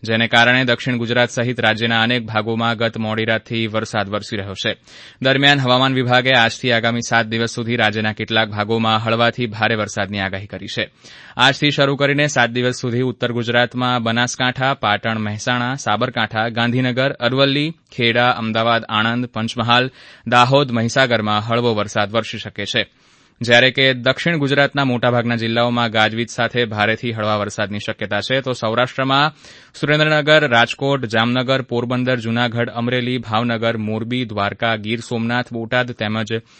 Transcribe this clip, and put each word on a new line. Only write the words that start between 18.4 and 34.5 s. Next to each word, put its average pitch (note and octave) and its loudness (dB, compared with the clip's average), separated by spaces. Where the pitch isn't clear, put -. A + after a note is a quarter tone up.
આણંદ, A#2 0
પંચમહાલ, A#2+ 0
દાહોદ, B2 6
મહીસાગરમાં A2+ 2
હળવો A#2 2
વરસાદ G#2 -2
વરસી A2+ -4
શકે G2+ -8
છે, G#2+ -2
જ્યારે A#2+ 6
કે C3+ 2
દક્ષિણ C3 0
ગુજરાતના C#3+ 0
મોટાભાગના A#2+ 0
જિલ્લાઓમાં A#2 0
ગાજવીજ A2 0
સાથે A#2+ 0
ભારેથી A2 -2
હળવા G#2+ -2
વરસાદની G#2 -4
શક્યતા G#2 -4
છે. C3 -2
તો C3 -4
સૌરાષ્ટ્રમાં C3 0
સુરેન્દ્રનગર, D3+ 2
રાજકોટ, B2+ 2
જામનગર, A#2+ 0
પોરબંદર, B2 -2
જૂનાગઢ, A#2 -2
અમરેલી, B2 -2
ભાવનગર, A#2 -2
મોરબી, A2+ -4
દ્વારકા, G#2 -2